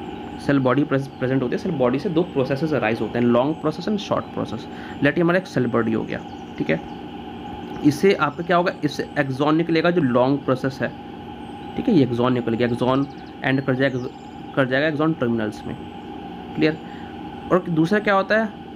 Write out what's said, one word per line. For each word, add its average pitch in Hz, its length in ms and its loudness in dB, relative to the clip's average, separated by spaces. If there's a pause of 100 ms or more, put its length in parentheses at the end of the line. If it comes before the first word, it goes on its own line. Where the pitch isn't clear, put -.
(380)
cell 143 200 2
body 131 260 4
प्रेजेंट 135 580 0
होती 123 120 0
है। 202 40 -2
सेल 180 140 -2
body 127 260 2
से 196 100 -2
दो 165 160 2
processes 139 500 0
arise 113 260 2
होते 117 180 -2
हैं, 120 80 4
long 123 280 4
process 160 340 -4
and 214 100 0
short - 260 -2
process। 113 420 -6 (360)
Let 143 160 2
ये 175 40 4
हमारा 170 160 4
एक 180 80 -2
cell 127 200 0
body 113 260 2
हो 110 100 0
गया, - 160 -6 (400)
ठीक - 120 -2
है। - 100 2 (1040)
इससे 170 280 6
आपका 151 300 -2
क्या 175 120 2
होगा, 175 160 2 (120)
इससे - 240 -2 (100)
exon 143 380 2
निकलेगा 170 340 4
जो 175 120 2
long 127 360 4
process 131 440 0
है, 120 60 0 (880)
ठीक - 120 0
है, 226 60 6
ये 143 80 8
एक्सॉन 123 300 4
निकल 120 220 0
गया, 120 140 2
exon 127 380 2 (380)
end 131 160 2
कर 135 140 0
जाएगा, 131 240 2 (580)
कर 135 100 4
जाएगा 135 200 2
exon 156 260 2
terminals 117 540 -2
में, - 80 -6 (840)
clear। 156 220 2 (760)
और 185 180 4
दूसरा 170 280 4
क्या 208 160 2
होता 196 240 2
है, 220 100 0 (280)